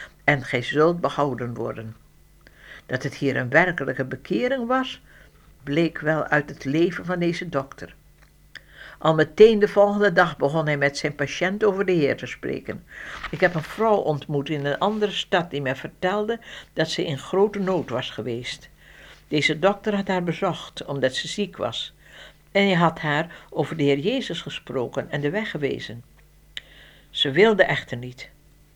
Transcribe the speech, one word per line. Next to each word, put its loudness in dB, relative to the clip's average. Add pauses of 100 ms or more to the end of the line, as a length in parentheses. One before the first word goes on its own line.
(240)
en 2
gij -2
zult 2
behouden -2
worden." -8 (920)
Dat -4
het -6
hier -2
een -2
werkelijke 2
bekering -4
was, -2 (640)
bleek 0
wel 0
uit -2
het -14
leven 0
van -2
deze -2
dokter. -6 (1000)
Al 2
meteen 8
de 6
volgende 4
dag 4
begon 0
hij 0
met 0
zijn -4
patiënt -2
over 2
de 2
Heer 2
te -10
spreken. -8 (480)
Ik -8
heb 4
een -2
vrouw 2
ontmoet -2
in -2
een 0
andere 0
stad -2
die -4
mij -2
vertelde -4 (340)
dat 0
ze -2
in -4
grote 0
nood -2
was -4
geweest. -8 (580)
Deze 0
dokter 0
had -2
haar 0
bezocht -4
omdat -2
ze -4
ziek -6
was. -6 (580)
En 2
hij 4
had 2
haar -2 (140)
over -4
de 0
Heer 4
Jezus -4
gesproken -6
en -4
de 0
weg -4
gewezen. -6 (1080)
Ze -2
wilde 6
echter -2
niet -14 (460)